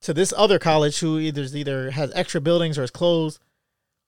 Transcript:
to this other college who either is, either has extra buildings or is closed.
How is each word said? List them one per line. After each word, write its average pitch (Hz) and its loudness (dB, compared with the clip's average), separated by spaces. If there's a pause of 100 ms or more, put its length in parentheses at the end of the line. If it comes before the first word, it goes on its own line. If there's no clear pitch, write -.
to 160 -4
this 180 0
other 208 4
college 151 2
who 156 0
either 147 -4
is, 135 -8
either 135 -4
has 135 -4
extra 180 -2
buildings 165 0
or 131 -2
is 123 -8
closed. 165 0 (680)